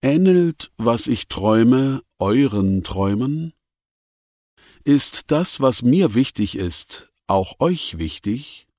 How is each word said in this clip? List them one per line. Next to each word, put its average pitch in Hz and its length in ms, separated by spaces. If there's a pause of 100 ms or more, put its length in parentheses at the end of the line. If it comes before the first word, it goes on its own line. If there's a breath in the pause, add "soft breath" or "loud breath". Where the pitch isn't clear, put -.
Ähnelt, 175 720
was 117 300
ich - 220
träume, 120 720 (160)
euren 101 640
Träumen? 120 720 (1300 soft breath)
Ist - 460
das, 151 320
was 131 180
mir 143 320
wichtig 110 460
ist, - 520 (160)
auch 95 320
euch 165 380
wichtig? 101 720 (100)